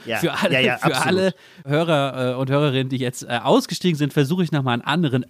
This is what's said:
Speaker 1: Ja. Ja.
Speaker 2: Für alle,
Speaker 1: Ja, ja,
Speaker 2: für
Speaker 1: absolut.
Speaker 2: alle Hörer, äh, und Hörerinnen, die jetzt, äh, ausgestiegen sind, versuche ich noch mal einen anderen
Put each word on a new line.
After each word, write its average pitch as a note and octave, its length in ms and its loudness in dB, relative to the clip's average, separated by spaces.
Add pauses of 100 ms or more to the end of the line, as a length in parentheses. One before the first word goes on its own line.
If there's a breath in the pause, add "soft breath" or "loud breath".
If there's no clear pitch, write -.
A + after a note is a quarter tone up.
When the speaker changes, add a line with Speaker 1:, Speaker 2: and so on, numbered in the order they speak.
Speaker 1:
Ja. A#2 80 -6
Ja. G#2+ 60 -2
Speaker 2:
Für D3+ 160 -2
alle, F#3 180 0
Speaker 1:
Ja, C3 80 2
ja, B2 160 0
Speaker 2:
für C3+ 180 0
Speaker 1:
absolut. C3 120 0
Speaker 2:
alle F#3 280 2 (300 loud breath)
Hörer, C#3 680 0
äh, - 20 -4
und C3 160 -2
Hörerinnen, C3+ 400 2
die C3 80 -2
jetzt, B2 240 -4
äh, A#2+ 200 -4
ausgestiegen F3 540 2
sind, D3 160 0
versuche D#3 320 2
ich D#3 80 -4
noch C#3+ 100 0
mal B2 120 0
einen A#2+ 80 -4
anderen C#3 480 0